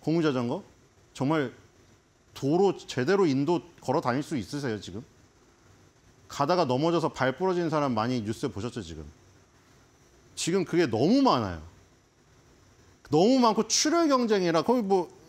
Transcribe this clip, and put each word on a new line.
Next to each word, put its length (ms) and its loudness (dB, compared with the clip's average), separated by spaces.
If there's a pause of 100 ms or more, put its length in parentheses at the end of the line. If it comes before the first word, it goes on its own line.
고무자전거? 600 0 (500)
정말 400 -2 (800)
도로 440 2
제대로 480 0
인도 360 0 (200)
걸어 200 0
다닐 220 -2
수 140 -6
있으세요, 420 -6
지금? 240 -14 (1200)
가다가 380 0
넘어져서 440 0
발 280 -2
부러진 320 -2
사람 240 -2
많이 280 -2
뉴스에 280 -6
보셨죠, 320 -10
지금? 240 -12 (1300)
지금 280 -2
그게 240 0
너무 340 2
많아요. 400 2 (1500)
너무 300 4
많고 280 2
출혈 400 2
경쟁이라 540 2
거의 200 2
뭐 280 0 (200)